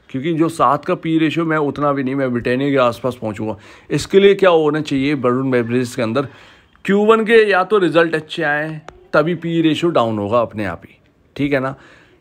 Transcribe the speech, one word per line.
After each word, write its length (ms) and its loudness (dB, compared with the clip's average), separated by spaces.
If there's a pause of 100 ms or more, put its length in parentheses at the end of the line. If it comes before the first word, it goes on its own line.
(100)
क्योंकि 240 -4
जो 140 0
सात 360 0
का 100 -2
पी 240 -2
रेशियो 280 0
मैं 120 -2
उतना 340 -2
भी 100 -2
नहीं, 120 -4
मैं 180 -2
ब्रिटानिया 380 -2
के 80 0
आसपास 440 -2
पहुँचूँगा। 340 -6 (340)
इसके 300 0
लिए 140 6
क्या 160 4
होना 300 2
चाहिए 340 -2
वरुण 360 0
बेवरेजेस 460 0
के 60 -4
अंदर, 260 -2 (560)
क्यू 200 2
वन 200 4
के 260 6
या 140 2
तो 140 2
रिजल्ट 360 2
अच्छे 280 -6
आए 380 -4 (320)
तभी 220 2
पी 280 -2
रेशियो 280 0
डाउन 280 0
होगा 220 0
अपने 240 -4
आप 200 -8
ही, 120 -20 (400)
ठीक 160 -4
है 80 0
ना, 140 -6 (460)